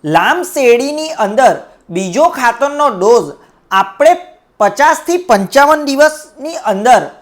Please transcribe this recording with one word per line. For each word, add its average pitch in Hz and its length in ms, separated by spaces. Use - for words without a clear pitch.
લામ 190 400
શેરડીની 285 720
અંદર 220 360
બીજો 185 400
ખાતરનો 277 600
ડોઝ 196 400
આપણે 196 400
પચાસથી 294 580
પંચાવન 285 680
દિવસની 302 760
અંદર 202 460